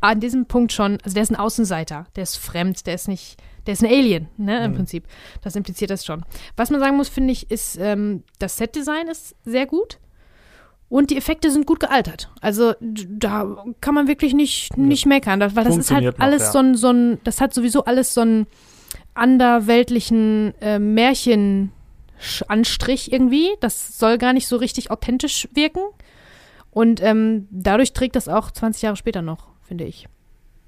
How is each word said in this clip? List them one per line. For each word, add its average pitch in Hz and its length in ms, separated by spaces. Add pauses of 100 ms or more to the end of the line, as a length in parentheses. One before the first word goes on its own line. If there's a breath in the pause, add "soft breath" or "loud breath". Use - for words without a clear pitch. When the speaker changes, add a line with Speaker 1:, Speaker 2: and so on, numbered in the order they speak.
Speaker 1:
an 214 180
diesem 240 260
Punkt 240 260
schon, 202 320
also 190 120
der 208 80
ist 220 80
ein 220 40
Außenseiter, 185 680 (100)
der 196 60
ist - 160
fremd, 175 480
der 170 80
ist 175 140
nicht, - 300 (280 soft breath)
der 208 80
ist 180 100
ein 226 60
Alien, 226 460
ne, 214 300
im 220 60
Speaker 2:
Mhm. 131 40
Speaker 1:
Prinzip. 170 300 (360 loud breath)
Das 185 140
impliziert 190 340
das 196 160
schon. 160 200 (320 loud breath)
Was 240 120
man 285 120
sagen 277 160
muss, 277 100
finde 262 240
ich, - 180
ist, - 300
ähm, 208 440 (140)
das 196 200
Set-Design 302 500
ist - 380
sehr 254 200
gut. 330 340 (880 soft breath)
Und 277 220
die 277 60
Effekte 320 320
sind 285 160
gut 330 140
gealtert. 247 500 (120)
Also, 220 400
d-, 214 280
da 208 540 (160)
kann 285 160
man 285 120
wirklich 285 260
nicht, - 420
Speaker 2:
Ja. 269 80
Speaker 1:
nicht 277 220
meckern, 269 340
da, 202 160
weil 226 80
das 170 140
ist 165 140
halt 185 120
Speaker 2:
Funktioniert 127 160
noch, 262 60
Speaker 1:
alles 277 180
Speaker 2:
ja. - 80
Speaker 1:
so 277 80
ein, 262 160
so 233 140
ein, 240 340
das - 160
hat 269 140
sowieso 247 320
alles 247 280
so 247 80
einen 220 260 (680 loud breath)
anderweltlichen, 233 1500
äh, 208 180
Märchen-Anstrich 214 2250
irgendwie. 262 380 (100)
Das - 380
soll 226 200
gar 247 160
nicht 262 140
so 247 100
richtig 247 340
authentisch - 600
wirken. 311 280 (880 soft breath)
Und, 226 320
ähm, 220 480
dadurch 208 440
trägt 262 240
das 226 100
auch 208 240
zwanzig 226 320
Jahre 208 140
später 202 240
noch, 160 260 (140)
finde 170 240
ich. - 220 (600)